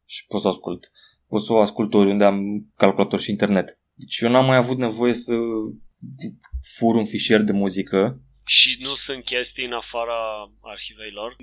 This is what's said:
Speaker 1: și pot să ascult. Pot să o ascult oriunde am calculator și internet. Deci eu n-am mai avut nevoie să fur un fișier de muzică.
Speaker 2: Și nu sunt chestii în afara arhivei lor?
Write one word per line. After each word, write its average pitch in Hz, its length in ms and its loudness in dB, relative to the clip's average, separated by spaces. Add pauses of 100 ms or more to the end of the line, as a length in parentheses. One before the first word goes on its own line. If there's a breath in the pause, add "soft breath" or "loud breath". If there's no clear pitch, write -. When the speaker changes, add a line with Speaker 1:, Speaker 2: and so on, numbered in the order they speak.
Speaker 1:
și - 220 -14
pot 101 140 -6
să 101 80 0
ascult. - 420 -6 (380 soft breath)
Pot 107 140 -2
să 117 100 -4
o 113 80 6
ascult 107 340 0
oriunde 101 300 4
am 98 180 4 (340)
calculator 98 440 2
și - 100 -6
internet. 101 480 0 (160)
Deci - 260 -10
eu 117 100 2
n-am 131 160 4
mai 131 100 4
avut 127 220 2
nevoie 120 340 0
să 117 220 -4 (1400)
fur 113 180 2
un 110 100 2
fișier 107 360 4
de 107 120 2
muzică. 98 680 0 (260)
Speaker 2:
Și 131 360 4
nu 139 120 -6
sunt 135 300 -4
chestii 123 400 -4
în 123 80 -6
afara 113 800 -6 (100)
arhivei 107 540 -16
lor? 113 280 -10